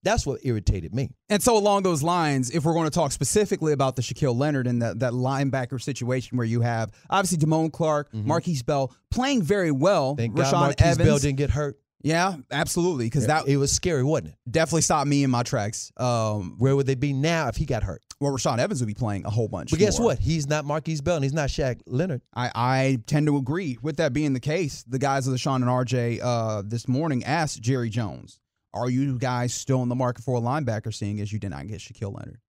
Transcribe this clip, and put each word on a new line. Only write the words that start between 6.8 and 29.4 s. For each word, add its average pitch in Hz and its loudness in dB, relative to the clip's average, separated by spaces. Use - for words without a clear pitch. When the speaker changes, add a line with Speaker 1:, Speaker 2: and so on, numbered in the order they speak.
Speaker 2:
obviously, 180 2
Damone 160 2
Clark, 151 0
Speaker 1:
Mm-hmm. 107 -4
Speaker 2:
Marquise 160 0
Bell 135 0
playing 254 2
very 175 2
well. 147 2
Speaker 1:
Thank 113 -2
God 156 2
Speaker 2:
Rashaan 170 4
Speaker 1:
Marquise 139 4
Speaker 2:
Evans. 165 6
Speaker 1:
Bell 147 6
didn't 139 0
get 139 0
hurt. 143 -2
Speaker 2:
Yeah, 170 0
absolutely, 156 0
'cause 139 2
Speaker 1:
Yeah, 151 2
Speaker 2:
that - -4
Speaker 1:
it 139 4
was 139 2
scary, 156 0
wasn't 127 0
it? - -20
Speaker 2:
definitely 160 2
stopped 147 2
me 143 4
in 135 2
my 120 2
tracks. 107 -4
Um, 110 -2
Speaker 1:
Where 135 4
would 139 2
they 135 0
be 143 -2
now 156 0
if 120 -4
he 165 -2
got 120 -2
hurt? 95 -8
Speaker 2:
Well, 143 0
Rashaan 131 0
Evans 131 0
would 113 -2
be 104 -4
playing 101 -4
a 95 -4
whole 110 0
bunch 90 -6
Speaker 1:
But 156 0
guess 202 4
Speaker 2:
more. 240 4
Speaker 1:
what? 147 0
He's 151 0
not 151 -2
Marquise 151 -4
Bell, 170 0
and 147 0
he's 135 0
not 147 0
Shaq 127 -2
Leonard. 127 -2
Speaker 2:
I, 120 -4
I 131 2
tend 151 2
to 147 2
agree 143 -4
with 151 -6
that 156 2
being 147 0
the 127 -2
case. 151 -4
The 123 -4
guys 135 0
of 135 0
the 127 0
Sean 131 0
and 123 2
R 127 2
J, 120 -2
uh, 113 -2
this 113 -6
morning 135 0
asked 151 -2
Jerry 120 0
Jones, 101 -8
"Are 120 -2
you 131 0
guys 123 -2